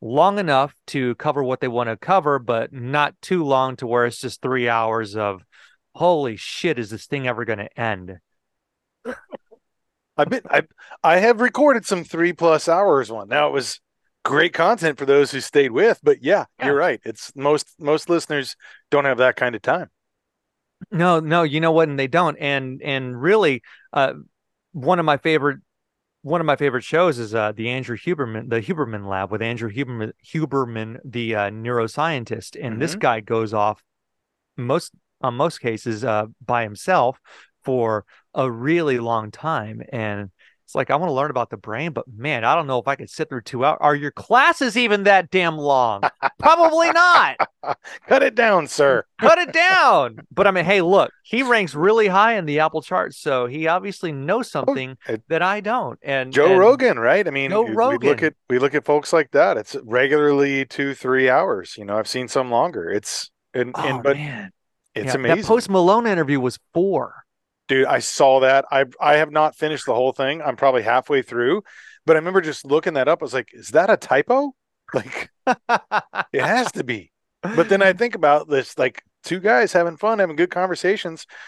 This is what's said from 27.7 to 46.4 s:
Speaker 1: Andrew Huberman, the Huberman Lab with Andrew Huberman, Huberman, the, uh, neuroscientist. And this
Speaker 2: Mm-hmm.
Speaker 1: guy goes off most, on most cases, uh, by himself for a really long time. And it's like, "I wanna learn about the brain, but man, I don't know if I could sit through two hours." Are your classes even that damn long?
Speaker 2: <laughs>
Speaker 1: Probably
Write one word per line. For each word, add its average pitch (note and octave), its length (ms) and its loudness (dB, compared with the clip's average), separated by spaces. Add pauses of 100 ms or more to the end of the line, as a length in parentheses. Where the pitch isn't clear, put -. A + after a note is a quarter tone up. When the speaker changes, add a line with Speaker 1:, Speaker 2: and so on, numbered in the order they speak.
Speaker 1:
Andrew B2 260 -8
Huberman, B2+ 520 -6
the A2+ 120 -2
Huberman A2 480 -6
Lab F#2+ 240 -4
with G#2+ 100 -6
Andrew A2+ 280 -6
Huberman, A#2 420 -8 (120)
Huberman, A#2+ 800 -6
the, A#2 300 -6
uh, G2+ 160 -2
neuroscientist. A#2 1080 -6
And A2+ 200 -8
this D#3+ 120 -4
Speaker 2:
Mm-hmm. G3+ 80 -10
Speaker 1:
guy A#2+ 200 0
goes A2 320 -4
off G#2+ 300 -2 (760)
most, C3 360 -4 (300)
on A#2+ 120 -4
most D3+ 240 -2
cases, A2+ 460 -6
uh, A2 220 -2 (180)
by A#2+ 180 -2
himself B2+ 560 -2 (460)
for A2+ 400 -2 (300)
a C3 160 -2
really C#3 480 0
long A#2 320 -4
time. A2+ 500 -8 (100)
And G#2 400 -6 (360)
it's - 80 -18
like, C3+ 160 -2
"I C3+ 60 4
wanna E3 180 -2
learn C#3+ 160 -2
about B2 200 -4
the A2+ 60 -12
brain, A#2 360 -8
but A#2 160 -8
man, A#2+ 360 -6
I C3 100 2
don't E3 120 0
know C3 120 -2
if A#2 100 -4
I C#3 80 -2
could G#2+ 120 -16
sit - 200 -8
through B2+ 140 -8
two B2+ 220 -4
hours." D3+ 160 2
Are D3 140 4
your C#3+ 160 -6
classes C4 680 2
even G#3 280 0
that F#3+ 260 4
damn E3+ 260 0
long? B2+ 460 2
Speaker 2:
<laughs> - 360 -4
Speaker 1:
Probably E4 520 4